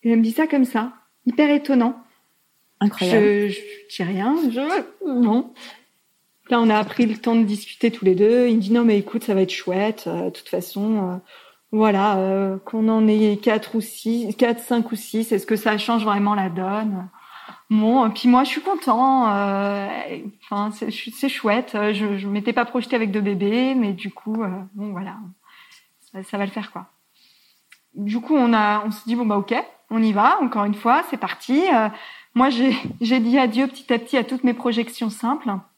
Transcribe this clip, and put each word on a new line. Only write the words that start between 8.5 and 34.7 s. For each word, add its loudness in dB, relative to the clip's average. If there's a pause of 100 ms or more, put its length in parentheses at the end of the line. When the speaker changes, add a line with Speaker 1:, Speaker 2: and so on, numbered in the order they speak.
Speaker 1:
me 2
dit, « 0
Non, 4
mais 4
écoute, -4
ça -2
va 4
être 0
chouette. -4
Euh, -4
de -4
toute -20
façon, -4
euh, -8 (560)
voilà, 2
euh, 0
qu'on 0
en 4
ait 4
quatre 0
ou 0
six, -4
quatre, 0
cinq -2
ou -4
six, -4
est-ce 0
que 0
ça 0
change -2
vraiment 0
la -2
donne ? » -4 (640)
Bon, 4
et 2
puis 2
moi, 6
je -2
suis -6
content. 2
Euh, -2 (560)
enfin, -4
c'est, -8
je -6
suis, -12
c'est -4
chouette. -2
Euh, 0
je, -2
je -6
m'étais -4
pas 2
projetée -4
avec 0
deux -2
bébés, 0
mais 0
du -10
coup, -8
euh, -4 (240)
bon, -10
voilà, -10 (840)
ça, -16
ça -8
va -2
le -8
faire, -10
quoi. -14 (1080)
Du -4
coup, 0
on 4
a, 2
on -4
s'est -10
dit, « -2
Bon, -2
bah, 2
ok, -2 (360)
on 0
y 2
va. 4
Encore 0
une -2
fois, 2
c'est -4
parti. » -2 (120)
Euh, 4 (440)
moi, 4
j'ai, 2 (280)
j'ai 2
dit 2
adieu 2
petit -6
à 2
petit -4
à 2
toutes -6
mes 2
projections -4